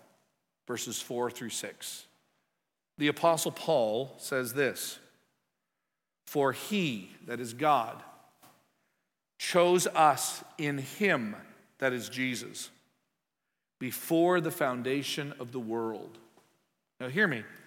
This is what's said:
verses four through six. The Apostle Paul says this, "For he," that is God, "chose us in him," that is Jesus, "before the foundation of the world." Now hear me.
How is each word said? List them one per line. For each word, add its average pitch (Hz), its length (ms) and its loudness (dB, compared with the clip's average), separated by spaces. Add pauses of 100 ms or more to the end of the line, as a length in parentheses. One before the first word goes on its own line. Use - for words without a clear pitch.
(680)
verses 117 340 -6
four 120 300 -4
through 117 200 -10
six. - 560 -10 (920)
The 147 80 2
Apostle 156 460 2
Paul 131 640 0
says 127 360 -4
this, 131 440 -2 (1300)
"For 139 240 2
he," 123 600 -2 (160)
that 120 120 -8
is 117 160 -8
God, 127 480 2 (1400)
"chose 180 480 6
us 151 560 4 (160)
in 147 200 -2
him," 135 580 0 (420)
that 131 140 2
is 113 160 -4
Jesus, 127 640 -6 (1080)
"before 170 640 2
the 160 100 -2
foundation 135 880 -2
of 120 140 -10
the 131 80 -6
world." 110 580 -4 (840)
Now 127 80 -6
hear 185 180 2
me. 117 180 -2 (220)